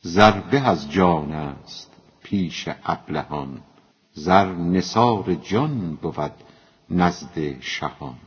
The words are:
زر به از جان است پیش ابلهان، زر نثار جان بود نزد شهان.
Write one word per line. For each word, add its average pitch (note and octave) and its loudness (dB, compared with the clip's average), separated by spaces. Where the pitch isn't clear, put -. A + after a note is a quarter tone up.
زر G2 6
به C3+ 2
از A#2+ 0
جان E2 4
است D2 -10
پیش F2+ -4
ابلهان، D2 -6
زر F#2 4
نثار F#2 2
جان G2+ -4
بود D2+ -6
نزد E2 -2
شهان. C#2 -10